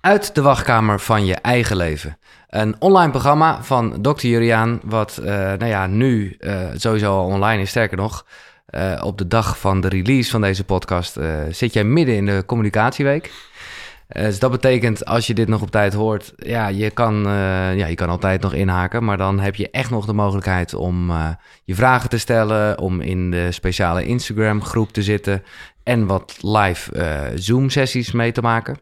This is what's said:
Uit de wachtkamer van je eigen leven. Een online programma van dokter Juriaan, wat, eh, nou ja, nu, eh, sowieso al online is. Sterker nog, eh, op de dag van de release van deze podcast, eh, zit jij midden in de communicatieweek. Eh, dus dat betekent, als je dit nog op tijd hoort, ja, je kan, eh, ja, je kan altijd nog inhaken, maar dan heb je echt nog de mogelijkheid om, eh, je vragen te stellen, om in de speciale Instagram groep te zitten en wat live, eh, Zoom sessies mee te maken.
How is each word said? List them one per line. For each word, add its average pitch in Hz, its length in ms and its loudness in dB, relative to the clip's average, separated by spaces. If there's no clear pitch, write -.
Uit 202 340 2
de 151 60 4
wachtkamer 113 580 4
van 107 260 2
je 92 100 2
eigen 120 420 0
leven. 76 400 -4
Een 107 300 -2
online 180 320 6
programma 143 520 2
van 113 380 0
dokter 135 280 0
Juriaan, 117 540 2
wat, 107 340 -2
eh, - 160 -10
nou 98 320 -2
ja, 98 220 0
nu, 107 520 0
eh, 98 160 -6
sowieso 104 420 0
al 92 80 0
online 98 360 0
is. 95 80 -4
Sterker 107 280 -2
nog, 104 280 -6
eh, 92 400 -4
op 98 120 -4
de 90 100 -4
dag 107 320 0
van 95 220 2
de 95 80 0
release 113 420 2
van 113 100 0
deze 98 220 0
podcast, 90 540 -2
eh, 80 100 -4
zit 117 220 -2
jij 107 100 2
midden 127 320 4
in 101 100 2
de 98 200 0
communicatieweek. 123 840 0
Eh, - 160 -6
dus 101 160 -2
dat 127 120 2
betekent, 120 540 2
als - 220 0
je 120 60 0
dit 107 140 2
nog 107 140 0
op 98 100 -6
tijd 101 220 2
hoort, 107 420 -2
ja, 110 320 -4
je 101 220 -2
kan, 107 360 0
eh, 101 60 0
ja, 98 80 0
je 82 100 -4
kan 87 140 -2
altijd 92 320 0
nog 95 120 -2
inhaken, 92 500 0
maar 101 140 0
dan 95 220 0
heb 98 160 -2
je - 140 -6
echt 127 200 -4
nog 107 160 -2
de 107 80 -4
mogelijkheid 95 600 0
om, 90 360 -2
eh, 82 180 -2
je 92 120 -6
vragen 123 340 2
te 117 80 0
stellen, 107 640 0
om 92 220 -2
in 90 300 -2
de 87 200 -2
speciale 90 540 -2
Instagram 107 580 -2
groep - 280 -2
te 104 120 -2
zitten 101 400 0
en 120 240 2
wat 92 340 -2
live, 104 500 0
eh, 76 280 -4
Zoom 120 340 2
sessies 131 420 0
mee 117 200 0
te 117 100 -4
maken. 113 400 -2